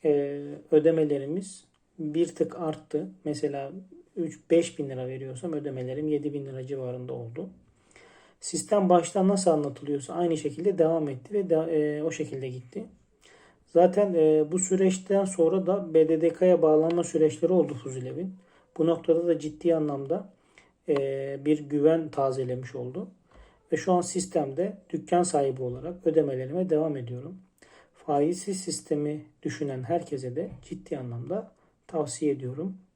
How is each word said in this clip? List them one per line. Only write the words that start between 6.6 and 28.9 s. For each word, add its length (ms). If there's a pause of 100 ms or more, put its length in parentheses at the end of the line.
civarında 460
oldu. 360 (920)
Sistem 480
baştan 400
nasıl 220
anlatılıyorsa 640
aynı 220
şekilde 420
devam 300
etti 260
ve 160
de, 40
e, 480
o 80
şekilde 380
gitti. 360 (840)
Zaten, 480
e, 380
bu 60
süreçten 680
sonra 420
da 280
B 140
D 120
D 80
K'ya 340
bağlanma 420
süreçleri 480
oldu 220
Fuzulev'in. 600 (440)
Bu 80
noktada 400
da 120
ciddi 360
anlamda, 540 (600)
e, 80 (480)
bir 140
güven 500
tazelemiş 680
oldu. 340 (640)
Ve 40
şu 160
an 80
sistemde 760 (140)
dükkan 320
sahibi 400
olarak 320 (120)
ödemelerime 640
devam 260
ediyorum. 420 (680)
Faizsiz 540
sistemi 640 (180)